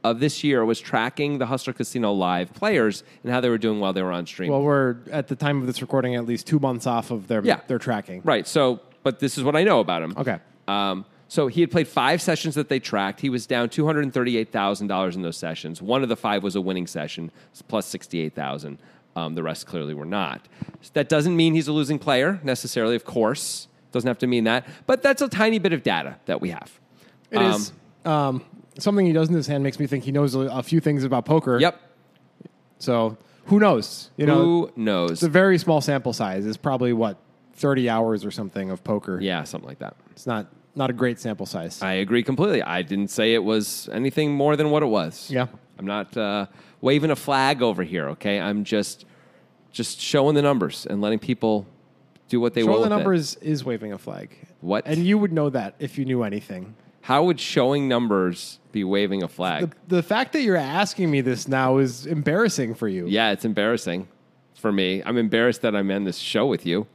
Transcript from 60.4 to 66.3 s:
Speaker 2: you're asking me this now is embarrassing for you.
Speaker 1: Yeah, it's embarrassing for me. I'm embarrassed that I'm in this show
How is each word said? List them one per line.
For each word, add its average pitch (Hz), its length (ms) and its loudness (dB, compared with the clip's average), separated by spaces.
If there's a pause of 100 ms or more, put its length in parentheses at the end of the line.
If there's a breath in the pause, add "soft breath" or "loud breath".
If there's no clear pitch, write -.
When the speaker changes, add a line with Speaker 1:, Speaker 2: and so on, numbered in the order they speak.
Speaker 2:
you're 196 140 2
asking 165 540 0
me 139 100 4
this 123 280 -2
now 131 300 4
is 127 280 0
embarrassing 151 720 0
for 113 100 -4
you. 92 220 -2
Speaker 1:
Yeah, 107 240 2
it's 95 120 -4
embarrassing 104 640 0 (480)
for 110 160 -2
me. 95 340 0
I'm 120 140 -2
embarrassed 117 440 2
that 110 120 0
I'm 98 160 0
in 101 140 -2
this 90 140 -4
show 117 280 0